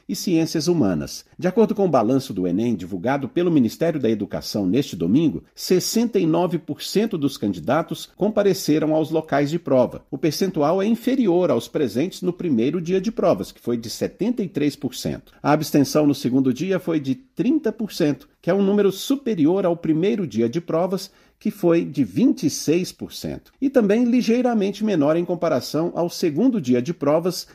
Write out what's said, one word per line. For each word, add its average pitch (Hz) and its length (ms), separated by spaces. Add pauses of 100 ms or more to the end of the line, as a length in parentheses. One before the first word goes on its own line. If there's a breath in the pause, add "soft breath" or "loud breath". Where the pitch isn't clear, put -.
e 202 80
Ciências 160 500
Humanas. 101 600 (120)
De - 80
acordo 220 280
com 196 100
o 185 40
balanço 131 440
do 92 140
enem 110 280
divulgado 104 540
pelo 175 220
Ministério 156 500
da 120 80
Educação 104 560
neste 104 320
domingo, 95 480 (100)
sessenta 220 640
e 165 80
nove 170 320
por - 220
cento 208 380
dos 139 180
candidatos 113 800
compareceram 175 760
aos 156 160
locais 147 400
de 170 80
prova. 127 520
O 147 60
percentual 165 640
é 196 60
inferior 220 640
aos 120 180
presentes 131 540
no 180 100
primeiro 151 480
dia 180 200
de 214 120
provas, 143 400
que - 80
foi 120 160
de 117 140
setenta 214 520
e 175 60
três 147 260
por - 200
cento. - 480
A 143 100
abstenção 151 540
no 143 80
segundo 131 400
dia 185 240
foi 165 200
de 131 160
trinta 240 560
por 214 220
cento, 147 340 (140)
que - 80
é 170 60
um 202 80
número 196 280
superior 190 760
ao 170 100
primeiro 170 500
dia 113 220
de 165 140
provas, 180 480 (280 soft breath)
que 214 120
foi 170 340
de 147 200
vinte 147 420
e - 40
seis 175 420
por - 200
cento, - 480
e 277 80
também 226 360
ligeiramente 226 800
menor 160 320
em 175 80
comparação 165 720
ao 170 140
segundo 190 500
dia 123 220
de 160 140
provas 165 600